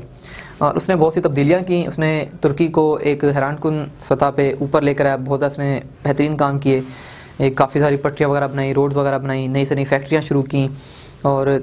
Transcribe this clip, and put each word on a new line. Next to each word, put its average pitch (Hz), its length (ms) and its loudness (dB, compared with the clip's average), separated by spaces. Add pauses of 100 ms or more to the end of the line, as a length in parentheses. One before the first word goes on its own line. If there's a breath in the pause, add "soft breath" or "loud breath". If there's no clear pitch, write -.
(600 loud breath)
और 147 160 2
उसने 185 180 0
बहुत 160 180 4
सी 175 80 0
तब्दीलियाँ 151 400 2
की। 175 260 0
उसने 156 220 -2 (340)
तुर्की 156 260 2
को 156 160 2 (140)
एक 147 260 0
हैरानकुन 147 600 0 (160)
सतह 143 280 2
पे 139 220 2 (100)
ऊपर 143 220 2
लेकर 143 240 2
आया, 135 100 2
बहुत 135 260 -2
उसने 139 320 -2 (280)
बेहतरीन 147 320 0
काम 139 240 0
किए, 135 240 2 (580 loud breath)
एक 135 160 2
काफ़ी 143 240 2
सारी 143 160 2
पटरियाँ 143 340 0
वगैरह 139 160 0
बनाई, 135 260 -4
रोड्स 139 220 2
वगैरह 139 220 0
बनाई, 135 300 -4
नई 135 180 0
से 147 100 -2
नई 139 100 -2
फैक्ट्रियाँ 143 380 0
शुरू 143 220 0
की 135 240 0 (560 loud breath)
और 139 380 2